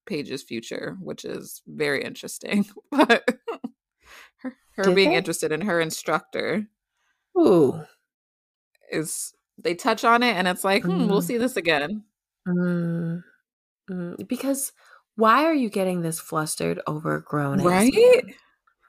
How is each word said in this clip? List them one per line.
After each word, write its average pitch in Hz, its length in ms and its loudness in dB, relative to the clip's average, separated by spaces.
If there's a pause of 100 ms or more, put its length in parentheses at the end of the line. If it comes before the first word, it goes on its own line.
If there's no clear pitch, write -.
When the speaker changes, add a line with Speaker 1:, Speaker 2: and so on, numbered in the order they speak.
Speaker 1:
Paige's 143 360 -8
future, - 580 -10
which - 240 -12
is - 420 -12
very 147 380 -4
interesting, - 600 -6 (120)
<laughs> - 140 -20
but 269 320 4 (1120)
her, 254 200 -14 (200)
her 208 80 -4
Speaker 2:
Did 190 100 6
Speaker 1:
being 196 160 6
Speaker 2:
they? 349 60 2
Speaker 1:
interested 160 360 -2
in 156 100 -2
her 175 180 0
instructor 160 880 -4 (680)
Speaker 2:
Ooh. 180 480 4 (1040)
Speaker 1:
is, - 440 -6 (240)
they 180 160 -2
touch 220 300 -2
on 233 180 4
it, 240 140 2
and 185 120 0
it's 180 160 -2
like, 196 200 2
"Hmm, 175 240 2
we'll 202 140 4
Speaker 2:
Mm. 175 40 -4
Speaker 1:
see 233 120 -2
this 240 180 0
again." 165 480 -2 (420)
Speaker 2:
Mm. 175 760 -2 (680)
Mm. 180 380 -10
Because 262 440 -4 (420)
why 226 300 4
are 330 100 2
you 254 160 0
getting 185 320 -2
this 160 180 -4
flustered 160 680 -4
over 156 280 -4
a 151 80 -6
grown 143 380 -2
ass 170 60 2
Speaker 1:
Right? 190 280 4
Speaker 2:
man? 480 400 6 (540)